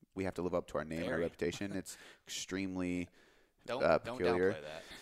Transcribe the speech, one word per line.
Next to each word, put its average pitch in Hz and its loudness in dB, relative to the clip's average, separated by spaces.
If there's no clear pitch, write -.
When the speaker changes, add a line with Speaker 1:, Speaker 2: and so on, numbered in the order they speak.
Speaker 1:
we 95 -2
have 92 0
to - -2
live 87 0
up 85 2
to - -2
our 76 -2
name 80 -4
and 82 -2
our - 0
Speaker 2:
Very. 82 2
Speaker 1:
reputation. 87 -2
Speaker 2:
<laughs> - -4
Speaker 1:
It's 90 -6
extremely, 90 -2
Speaker 2:
Don't, 120 0
Speaker 1:
uh, 80 8
Speaker 2:
don't 120 -6
Speaker 1:
peculiar. 90 4
Speaker 2:
downplay 76 -8